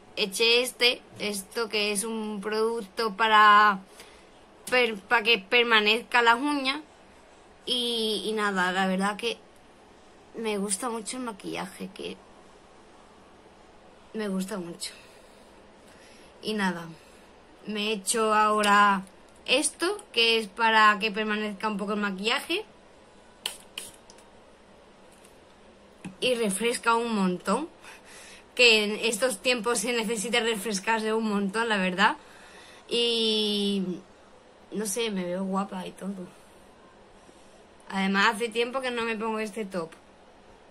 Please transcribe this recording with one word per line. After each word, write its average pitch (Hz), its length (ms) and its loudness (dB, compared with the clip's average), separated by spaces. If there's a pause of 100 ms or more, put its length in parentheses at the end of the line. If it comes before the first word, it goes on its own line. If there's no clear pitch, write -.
(160)
eché 226 480 2
este, 247 380 0 (180)
esto 208 500 -6
que 208 220 -2
es 208 120 -4
un 214 380 -6
producto 220 760 -4
para, 214 640 6 (920)
per-, 240 320 2
para 233 220 2
que 233 140 4
permanezca 233 880 4
las 233 160 6
uñas. 285 420 -2 (840)
Y, 233 600 -2
y 214 80 -4
nada, 196 380 0
la 190 160 0
verdad 190 300 -2
que 233 200 -6 (1000)
me 214 220 -4
gusta 202 320 -4
mucho 226 280 -8
el 254 60 -8
maquillaje, 190 680 -10
que 85 240 -12 (2000)
me 214 160 -6
gusta 190 280 -4
mucho. 170 360 -10 (1500)
Y 220 100 -4
nada, 180 320 -2 (800)
me 208 240 -4
he 226 40 -2
hecho 220 400 0
ahora 208 680 4 (440)
esto, 302 500 0 (160)
que 226 240 2
es 220 100 -4
para 214 520 4
que 220 120 -2
permanezca 214 560 -4
un 214 100 -4
poco 202 160 -4
el 208 60 -2
maquillaje. 220 640 -2 (3500)
Y 254 160 0
refresca 233 600 0
un 233 180 0
montón, 196 560 0 (840)
que 226 280 6
en 208 120 -2 (100)
estos 226 360 0
tiempos 240 380 0
se 240 140 -2
necesita 226 460 -2
refrescarse 220 720 -2
un 220 160 0
montón, 202 400 -2
la 214 80 0
verdad. 190 400 0 (720)
Y 214 1120 0 (680)
no 208 160 -6
sé, 226 240 -4
me 185 140 -4
veo 180 180 -4
guapa 190 420 -4
y 180 60 -12
todo. 190 220 -10 (1800)
Además, 196 460 2
hace 233 140 -4
tiempo 240 320 -2
que 254 100 -4
no 240 120 -4
me 226 120 -2
pongo 220 240 -4
este 220 260 -6
top. 180 260 -8 (800)